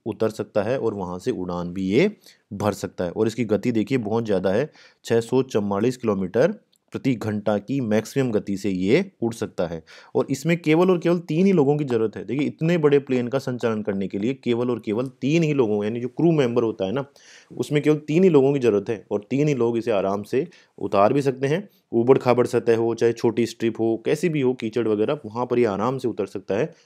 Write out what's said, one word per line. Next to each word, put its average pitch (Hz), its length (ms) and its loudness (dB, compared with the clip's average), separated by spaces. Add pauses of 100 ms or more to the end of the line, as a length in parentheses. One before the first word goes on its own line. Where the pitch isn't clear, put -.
उतर 110 240 -2
सकता 107 340 -4
है 123 160 -2
और 113 140 -2
वहाँ 90 260 -8
से 127 120 -4
उड़ान 87 420 -6
भी 95 100 -4
ये 147 340 2 (360)
भर 101 200 -2
सकता 95 300 -8
है। 85 80 -4
और 110 160 0
इसकी 113 180 -2
गति 104 260 0
देखिए 113 260 0
बहुत 113 280 -4
ज़्यादा 95 240 0
है, 123 220 0 (340)
छः 117 160 2
सौ 127 200 0
चवालीस 110 560 -2
किलोमीटर 110 580 0 (360)
प्रति 135 240 -2
घंटा 104 420 -2
की 131 240 -4
मैक्सिमम 117 500 -2
गति 101 260 -2
से 101 120 -4
ये 101 420 0 (100)
उड़ 117 120 -2
सकता 92 340 -4
है। 82 160 -10 (320)
और 123 140 0
इसमें 165 320 -2
केवल 170 300 4
और 180 80 0
केवल 170 200 0
तीन 165 260 0
ही 196 60 4
लोगों 147 260 4
की 147 80 -4
ज़रूरत 113 300 -2
है। 92 100 -12
देखिए, 127 220 -2
इतने 160 300 0
बड़े 143 220 4
प्लेन 127 280 -2
का 120 120 -2
संचालन 117 420 -2
करने 98 260 -4
के 101 120 -6
लिए 117 140 -2
केवल 120 360 -2
और 120 100 -4
केवल 113 280 -4
तीन 147 360 0
ही 151 100 0
लोगों, 107 300 2
यानी 117 160 -4
जो 123 80 -4
क्रू 156 240 2
मेंबर 123 320 2
होता 107 220 -2
है 95 60 -2
ना, 135 140 -4 (520)
उसमें 143 260 -2
केवल 151 140 4
तीन 151 260 2
ही 190 60 8
लोगों 143 240 6
की 143 60 -2
ज़रूरत 101 300 2
है, 104 220 -8
और 104 180 -4
तीन 143 180 2
ही 147 60 2
लोग 120 240 0
इसे 110 140 -2
आराम 98 320 0
से 135 240 -2 (300)
उतार 101 360 4
भी 143 80 2
सकते 131 260 -2
हैं। 160 220 -2 (240)
ऊबड़-खाबड़ 120 540 4
सतह 117 300 2
हो, 113 180 0
चाहे 117 180 2
छोटी 117 320 0
स्ट्रिप 110 340 -4
हो, 113 260 0
कैसी 156 240 0
भी 151 120 -2
हो, 127 120 2
कीचड़ 117 340 -4
वगैरह, 110 380 0
वहाँ 113 200 -6
पर 123 140 0
ये 120 60 4
आराम 107 320 0
से 127 100 -4
उतर 98 180 -4
सकता 95 300 -6
है 151 180 -2 (120)